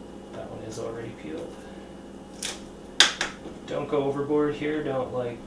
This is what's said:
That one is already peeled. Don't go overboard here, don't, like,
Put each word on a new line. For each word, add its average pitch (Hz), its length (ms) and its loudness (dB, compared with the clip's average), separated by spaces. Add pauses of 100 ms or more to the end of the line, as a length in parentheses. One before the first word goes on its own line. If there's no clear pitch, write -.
(320)
That - 180 -8
one - 140 -8
is 110 160 -6
already 117 300 -4 (120)
peeled. 160 320 -6 (2000)
Don't 139 220 0
go 143 160 6
overboard 143 500 4
here, 151 300 0
don't, 127 300 2
like, 120 320 0